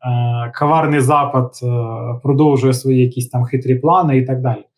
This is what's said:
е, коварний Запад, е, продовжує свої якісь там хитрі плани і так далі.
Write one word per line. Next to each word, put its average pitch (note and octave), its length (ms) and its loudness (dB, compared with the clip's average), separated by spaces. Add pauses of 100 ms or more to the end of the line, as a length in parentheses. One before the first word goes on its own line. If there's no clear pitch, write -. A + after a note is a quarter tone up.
(460)
е, B2 120 -10
коварний D3+ 420 2
Запад, C3+ 640 0
е, B2 40 -4 (560)
продовжує C3+ 520 2
свої C3 280 0
якісь B2 260 -2
там B2 160 -2
хитрі B2+ 300 -2
плани D#3 440 2
і B2+ 80 0
так C3 140 -4
далі. B2 240 -4 (140)